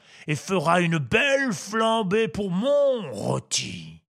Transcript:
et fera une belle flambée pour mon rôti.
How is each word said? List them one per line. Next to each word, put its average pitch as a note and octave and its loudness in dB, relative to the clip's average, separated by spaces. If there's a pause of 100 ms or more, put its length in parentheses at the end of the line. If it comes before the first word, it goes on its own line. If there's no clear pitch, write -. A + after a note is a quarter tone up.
(280)
et D3+ -2
fera F3 2
une E3 2
belle C4 2
flambée A3 0
pour G3 -4
mon B3+ 0
rôti. G#2 -6